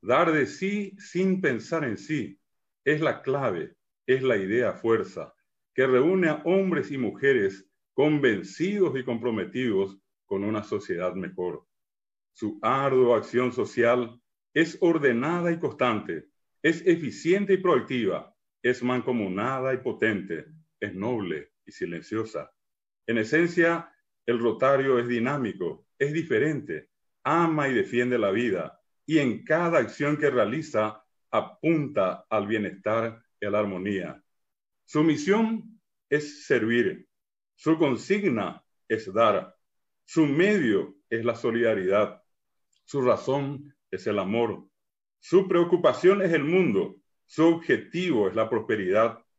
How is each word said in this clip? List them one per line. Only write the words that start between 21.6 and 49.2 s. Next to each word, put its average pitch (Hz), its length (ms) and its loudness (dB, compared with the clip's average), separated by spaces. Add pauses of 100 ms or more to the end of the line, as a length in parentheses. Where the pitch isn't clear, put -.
y - 80 -20
silenciosa. 85 760 -8 (560)
En 117 120 0
esencia, 165 760 0 (340)
el 120 120 0
rotario 131 600 2
es 120 100 -2
dinámico, 117 760 -4 (120)
es 143 140 0
diferente, 135 800 -2 (320)
ama 156 460 2
y 131 60 0
defiende 120 440 0
la 101 120 2
vida, 98 500 -2 (260)
y 156 120 2
en 127 260 -2
cada 165 340 0
acción 143 380 -2
que 147 140 2
realiza 110 720 -2 (260)
apunta 110 960 -2
al 104 180 -2
bienestar 110 760 -4 (180)
y 104 60 -6
a 101 40 -4
la 104 80 0
armonía. 95 640 -4 (600)
Su 151 180 0
misión 208 800 0 (280)
es - 380 -4
servir, 117 600 0 (480)
su 160 220 0
consigna 135 840 0 (240)
es 107 260 -4
dar, 104 440 2 (480)
su 160 220 2
medio 143 720 2 (120)
es 113 160 -4
la 117 100 0
solidaridad, 107 880 0 (600)
su 143 160 -6
razón 135 720 -2 (160)
es - 160 -8
el 101 120 0
amor, 104 500 -2 (500)
su 185 300 2
preocupación 180 760 2
es 170 100 0
el 147 120 0
mundo, 147 520 0 (280)
su 160 220 0
objetivo 160 800 0
es 92 60 -6
la 110 160 0
prosperidad 107 720 0 (140)